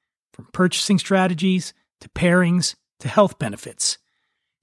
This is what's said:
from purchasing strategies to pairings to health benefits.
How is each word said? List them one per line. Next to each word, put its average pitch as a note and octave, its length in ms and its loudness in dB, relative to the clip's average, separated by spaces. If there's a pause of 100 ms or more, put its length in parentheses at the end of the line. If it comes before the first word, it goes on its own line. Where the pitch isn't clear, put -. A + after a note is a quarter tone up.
(320)
from - 200 -20
purchasing - 480 0
strategies F#3 760 0 (260)
to - 100 -20
pairings F3 680 2 (240)
to - 80 -8
health - 320 2
benefits. - 580 -8 (640)